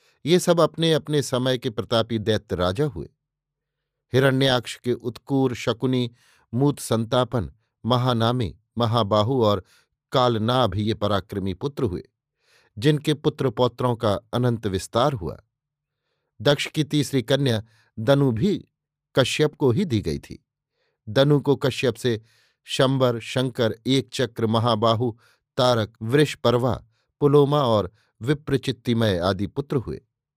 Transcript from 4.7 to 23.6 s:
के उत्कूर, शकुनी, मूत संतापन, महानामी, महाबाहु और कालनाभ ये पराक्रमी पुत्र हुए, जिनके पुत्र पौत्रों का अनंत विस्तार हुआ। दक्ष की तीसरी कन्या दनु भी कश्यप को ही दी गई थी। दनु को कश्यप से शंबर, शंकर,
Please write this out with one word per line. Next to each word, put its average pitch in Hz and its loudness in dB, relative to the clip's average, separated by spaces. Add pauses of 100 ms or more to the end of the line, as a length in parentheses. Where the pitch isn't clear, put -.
के 120 -4
उत्कूर, 127 -2
शकुनी, 123 -2 (420)
मूत 139 0
संतापन, 113 -2 (340)
महानामी, 120 0 (180)
महाबाहु 113 2
और 101 2 (480)
कालनाभ 120 0
ये 107 -2
पराक्रमी 98 -4
पुत्र 143 -8
हुए, 101 -6 (680)
जिनके 147 0
पुत्र 143 -2
पौत्रों 123 0
का 107 0 (140)
अनंत 120 -2
विस्तार 113 0
हुआ। 82 -8 (1000)
दक्ष 143 0
की 156 -2
तीसरी 139 -2
कन्या 131 0 (360)
दनु 139 4
भी 139 -2 (480)
कश्यप 147 0
को 131 2
ही 160 0
दी 117 -2
गई 78 -6
थी। - -20 (640)
दनु 139 4
को 139 0
कश्यप 120 -2
से 113 -4 (420)
शंबर, 131 0
शंकर, 120 -2 (120)